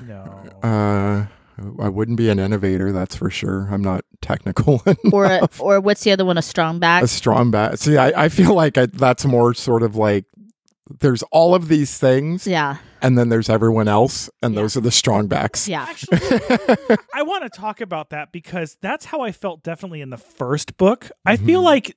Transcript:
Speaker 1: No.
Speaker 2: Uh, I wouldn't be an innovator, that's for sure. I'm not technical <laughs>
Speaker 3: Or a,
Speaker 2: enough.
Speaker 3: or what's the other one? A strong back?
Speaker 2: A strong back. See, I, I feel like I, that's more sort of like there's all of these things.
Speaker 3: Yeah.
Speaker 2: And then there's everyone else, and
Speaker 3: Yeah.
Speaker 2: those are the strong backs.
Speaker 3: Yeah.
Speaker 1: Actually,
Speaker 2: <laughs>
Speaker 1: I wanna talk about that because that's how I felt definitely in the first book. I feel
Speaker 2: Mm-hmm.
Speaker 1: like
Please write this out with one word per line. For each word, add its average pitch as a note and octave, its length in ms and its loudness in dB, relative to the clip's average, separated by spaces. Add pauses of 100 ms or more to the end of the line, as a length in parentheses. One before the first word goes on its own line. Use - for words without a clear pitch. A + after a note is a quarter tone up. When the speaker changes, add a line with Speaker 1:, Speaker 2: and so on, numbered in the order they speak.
Speaker 1:
No. G2+ 160 -16 (440)
Speaker 2:
Uh, G#2 580 0 (540)
I G#2 100 -2
wouldn't A2 280 -4
be A2+ 120 2
an G2+ 100 2
innovator, F#2+ 520 0
that's F#2 240 -4
for - 140 -4
sure. G2 420 -6
I'm G2 120 -2
not F#2 200 -2 (180)
technical - 600 0 (160)
<laughs> G#3+ 160 2
Speaker 3:
Or G3+ 120 4
a, F#3 120 2
Speaker 2:
enough. - 240 -2
Speaker 3:
or G3 180 4
what's G3+ 240 0
the G#3 80 4
other F#3+ 140 2
one? F3 140 0
A - 20 0
strong E3 380 -2
back? F3 240 4
Speaker 2:
A B2 40 2
strong A#2+ 440 2
back. G#2+ 260 0
See, D3 200 2
I, C3 280 2
I F3 40 2
feel F#3+ 260 4
like D#3 240 2
I, B2+ 80 4
that's B2 380 0
more A#2+ 280 4
sort A#2 300 0
of G#2+ 120 -2
like G#2 300 0 (720)
there's B2+ 320 0
all E3+ 240 4
of E3+ 140 0
these D3+ 300 2
things. C#3+ 460 0
Speaker 3:
Yeah. D3+ 320 -2 (240)
Speaker 2:
And C3 160 4
then A#2+ 120 2
there's A2+ 200 0
everyone A2 380 2
else, G#2+ 420 0 (140)
and A#2 100 -2
Speaker 3:
Yeah. G#2 80 -2
Speaker 2:
those G#2+ 140 -4
are B2 60 -4
the A#2 100 0
strong G#2+ 360 0
backs. - 400 -4
Speaker 3:
Yeah. D#3 160 -6
Speaker 1:
Actually, - 360 -4
Speaker 2:
<laughs> - 760 0 (160)
Speaker 1:
I D4 100 -4
wanna E4 260 -6
talk G#3 300 -12
about F3 300 -10
that D3+ 240 -14
because E3+ 480 -12
that's B3 240 -8
how D#4 160 -8
I A3+ 100 -6
felt - 320 -12
definitely E3 380 -12
in C3+ 80 -14
the B2 80 -14
first - 600 -6
book. G3 320 2 (160)
I G#3 120 2
feel E4 240 2
Speaker 2:
Mm-hmm. F4+ 40 4
Speaker 1:
like C#4+ 320 2